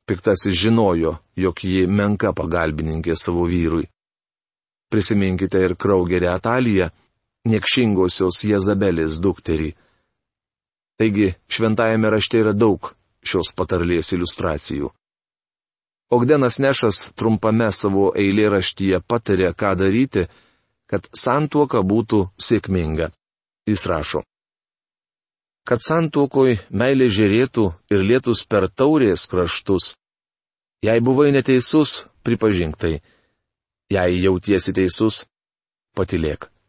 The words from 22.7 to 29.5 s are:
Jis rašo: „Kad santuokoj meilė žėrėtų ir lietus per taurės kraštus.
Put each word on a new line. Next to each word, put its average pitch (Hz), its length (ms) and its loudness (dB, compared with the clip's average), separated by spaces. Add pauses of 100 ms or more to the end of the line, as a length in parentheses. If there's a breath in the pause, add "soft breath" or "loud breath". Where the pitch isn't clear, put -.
Jis 101 160 -2
rašo: 78 380 -4 (1400)
„Kad 120 180 0
santuokoj 139 720 2 (120)
meilė 127 440 2
žėrėtų 110 520 2 (280)
ir 101 80 2
lietus 120 420 0
per 95 240 0
taurės 131 640 2
kraštus. 90 640 -2 (880)